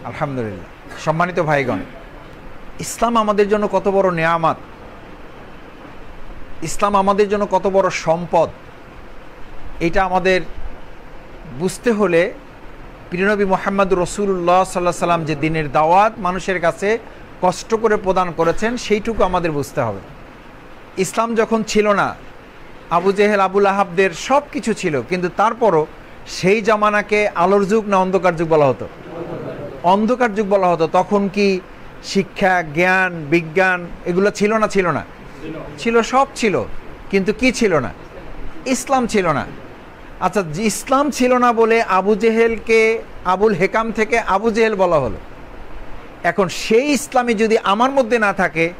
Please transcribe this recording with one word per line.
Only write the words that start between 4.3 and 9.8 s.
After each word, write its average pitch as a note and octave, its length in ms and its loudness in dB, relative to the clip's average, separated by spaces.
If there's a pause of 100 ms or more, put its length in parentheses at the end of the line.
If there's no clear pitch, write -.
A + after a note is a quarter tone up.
ইসলাম G3+ 340 0
আমাদের G3 320 4
জন্য G3+ 220 0
কত F#3+ 160 0
বড় F#3+ 240 4
সম্পদ, E3 580 0 (1300)